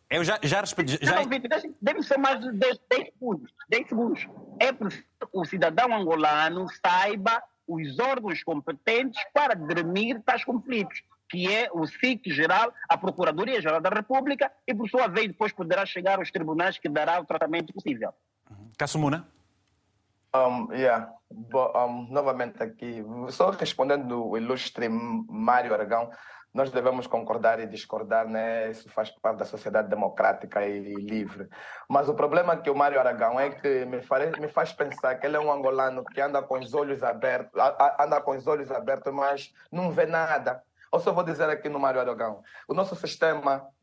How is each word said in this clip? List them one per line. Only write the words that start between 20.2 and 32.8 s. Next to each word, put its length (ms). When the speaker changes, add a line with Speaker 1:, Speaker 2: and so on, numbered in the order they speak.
Speaker 3:
Um, 380
yeah. 360
Bo-, 440
um, 360
novamente 500
aqui, 420
só 220
respondendo 760
o 100
ilustre 520
Mário 840
Aragão, 360
nós 180
devemos 360
concordar 520
e 80
discordar, 600
né? 420
Isso 200
faz 200
parte 300
da 60
sociedade 440
democrática 760
e 300
livre. 520
Mas 200
o 40
problema 440
que 120
o 60
Mário 240